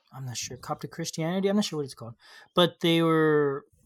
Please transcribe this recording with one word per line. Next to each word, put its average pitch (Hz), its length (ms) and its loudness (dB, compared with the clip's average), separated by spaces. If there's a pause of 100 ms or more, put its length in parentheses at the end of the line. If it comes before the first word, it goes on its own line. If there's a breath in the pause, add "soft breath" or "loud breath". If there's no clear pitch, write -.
(140)
I'm 135 120 -12
not 120 100 -10
sure. - 200 -8
Coptic - 340 -10
Christianity? 170 580 -4
I'm 196 80 2
not 208 80 2
sure 156 140 -6
what 143 60 -2
it's 131 100 -12
called. 113 200 -16 (400 loud breath)
But 175 260 2
they 165 220 4
were, 151 640 4 (220)